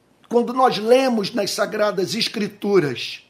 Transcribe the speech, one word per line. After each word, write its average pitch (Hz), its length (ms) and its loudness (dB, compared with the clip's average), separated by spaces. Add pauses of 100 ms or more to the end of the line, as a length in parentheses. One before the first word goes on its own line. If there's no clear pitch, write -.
(280)
quando 240 260 0
nós 247 260 2
lemos 233 560 2
nas 202 160 -2
Sagradas 196 640 -2
Escrituras 202 1160 -2